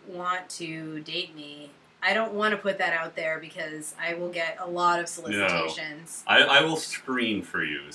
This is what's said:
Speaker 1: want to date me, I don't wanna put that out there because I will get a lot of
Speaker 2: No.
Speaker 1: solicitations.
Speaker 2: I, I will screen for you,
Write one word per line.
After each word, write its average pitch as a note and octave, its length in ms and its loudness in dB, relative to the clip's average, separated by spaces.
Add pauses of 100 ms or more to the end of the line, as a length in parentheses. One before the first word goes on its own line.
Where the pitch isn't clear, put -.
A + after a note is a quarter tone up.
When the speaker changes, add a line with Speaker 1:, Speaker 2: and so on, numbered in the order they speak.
Speaker 1:
want F3+ 440 -4
to D#3+ 500 -8
date D#3+ 340 -6
me, D3 340 -16 (320)
I F#3 120 2
don't A3 200 0
wanna G#3 240 2
put G3 220 0
that F3 140 2
out E3 220 -2
there D#3+ 240 -2
because D#3 600 -8
I E3+ 140 -2
will F3 140 -4
get E3 300 -4
a F3+ 80 -6
lot F3 320 4
of F3 40 -2
Speaker 2:
No. E3+ 40 -4
Speaker 1:
solicitations. D3+ 1200 -2
Speaker 2:
I, A#2+ 160 10
I C#3 180 8
will D#3+ 160 2
screen A#2+ 640 -2
for E2+ 200 -4
you, D2+ 180 -4 (140)